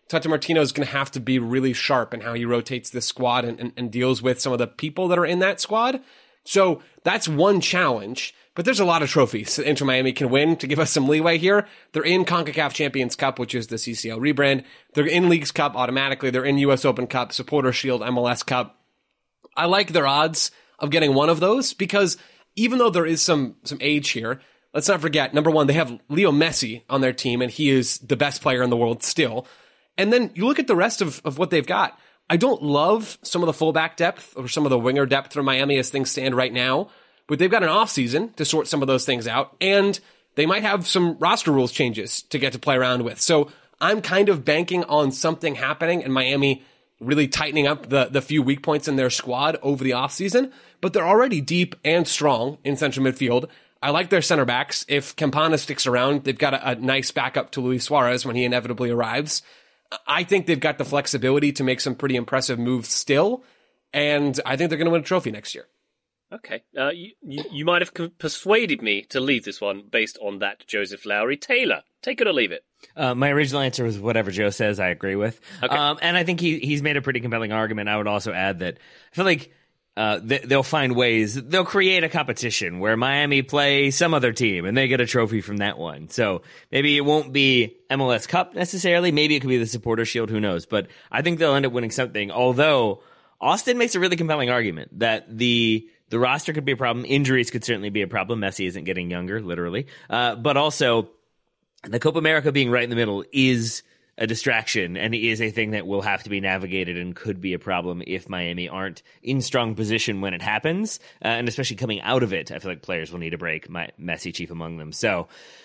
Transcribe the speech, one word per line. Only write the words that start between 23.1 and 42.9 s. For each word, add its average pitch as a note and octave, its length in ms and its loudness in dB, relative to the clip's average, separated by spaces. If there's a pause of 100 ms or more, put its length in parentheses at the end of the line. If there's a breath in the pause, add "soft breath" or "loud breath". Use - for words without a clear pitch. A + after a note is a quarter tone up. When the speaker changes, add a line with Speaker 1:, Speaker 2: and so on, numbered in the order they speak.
Speaker 1:
some, C#3+ 420 2
some C#3+ 160 -10
age C#3+ 300 0
here, A2+ 300 -4 (320 soft breath)
let's D3+ 160 0
not F#3 120 2
forget, C#3+ 320 0
number D3+ 180 2
one, D3+ 160 6
they C#3 60 4
have C3+ 260 0 (100)
Leo D#3+ 240 4
Messi C#3 580 0
on C3+ 100 2
their B2+ 120 2
team, A#2+ 280 -2
and B2 100 0
he D3 200 0
is B2+ 280 2
the B2 180 -2
best C#3+ 260 0
player B2+ 200 2
in B2 80 2
the A#2+ 60 2
world A#2 260 0
still. B2 440 0 (500 soft breath)
And G3+ 160 2
then A#3+ 220 2
you F3+ 120 0
look C#4 120 2
at C4 80 0
the G#3+ 100 4
rest G3+ 240 2
of, E3 240 -4
of C#3 140 -6
what F3 120 0
they've D#3 160 2
got. F#3 320 0 (300 soft breath)
I E3 80 2
don't A#3+ 260 2
love D#3+ 600 2
some F3 200 -2
of F3 40 2
the D#3+ 60 2
fullback D#3+ 440 0
depth - 400 -2
or B2+ 120 -8
some D3+ 180 0
of C3+ 40 2
the B2+ 80 4
winger C3 280 2
depth C3+ 260 -2
from C#3+ 120 -2
Miami C3+ 340 2
as B2+ 120 -2
things C3+ 200 -2
stand C3 240 -2
right B2+ 180 0
now, C3 360 0 (400 soft breath)
but D3 100 -2
they've F3+ 120 4
got G#3+ 120 4
an E3 60 2
off G#3 220 4
season C#3+ 440 -2
to D#3 100 -4
sort D#3 220 0
some D3 160 -2
of C3 60 -2
those C3 160 2
things A#2+ 240 -2
out, B2 320 -2
and G3 400 2 (340 soft breath)
they D3+ 120 2
might G3 160 2
have G3+ 260 0
some F3 300 2
roster E3+ 340 2
rules C3+ 180 4
changes A2+ 520 -2
to - 160 -4
get B2+ 160 -2
to B2+ 40 -8
play C3+ 180 0
around B2+ 260 2